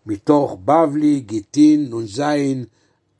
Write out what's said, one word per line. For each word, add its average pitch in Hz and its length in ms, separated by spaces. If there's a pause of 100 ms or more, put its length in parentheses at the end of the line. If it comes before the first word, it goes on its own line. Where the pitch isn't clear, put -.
מתוך 123 580
בבלי, 147 560
גיטין, 131 720
נ"ז, 113 280 (960)